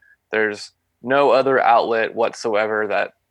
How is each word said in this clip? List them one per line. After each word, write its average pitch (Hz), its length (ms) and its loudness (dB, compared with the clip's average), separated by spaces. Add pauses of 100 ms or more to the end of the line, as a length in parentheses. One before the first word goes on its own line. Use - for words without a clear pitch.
(320)
there's 107 400 -4 (300)
no 135 300 2
other 131 280 2
outlet 113 560 2
whatsoever 107 720 -2
that, 98 260 -4 (180)